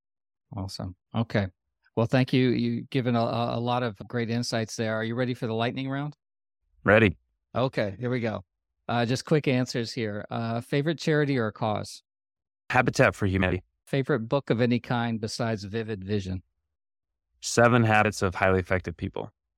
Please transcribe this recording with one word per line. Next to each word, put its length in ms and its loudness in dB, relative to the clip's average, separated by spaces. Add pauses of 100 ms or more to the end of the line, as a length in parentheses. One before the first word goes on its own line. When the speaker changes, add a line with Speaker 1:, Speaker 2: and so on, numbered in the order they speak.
(560)
Speaker 1:
Awesome. 400 -8 (180)
Okay. 340 0 (480)
Well, 100 4
thank 280 2
you. 160 4
You've 400 -2
given 260 0
a, 60 2
a, 360 -2
a 20 -2
lot 240 -2
of 140 -6 (100)
great 220 -4
insights 460 -4
there. 200 -2
Are 80 -2
you 120 -4
ready 180 -2
for 140 -6
the 60 -2
lightning 360 -2
round? 260 -6 (680)
Speaker 2:
Ready. 340 6 (360)
Speaker 1:
Okay, 460 -2
here 100 -4
we 120 -2
go. 220 -4 (440)
Uh, 180 0
just 180 -2
quick 240 2
answers 460 -2
here. 360 -6
Uh, 300 -4
favorite 400 -2
charity 380 2
or 140 0
cause? 500 -4 (680)
Speaker 2:
Habitat 460 4
for 120 -2
Humanity. 360 0 (220)
Speaker 1:
Favorite 420 -2
book 220 -2
of 100 2
any 200 2
kind 420 -4
besides 420 -4
Vivid 400 -8
Vision? 400 -4 (960)
Speaker 2:
Seven 420 6
Habits 380 4
of 140 0
Highly 240 4
Effective 380 -4
People. 320 -8 (280)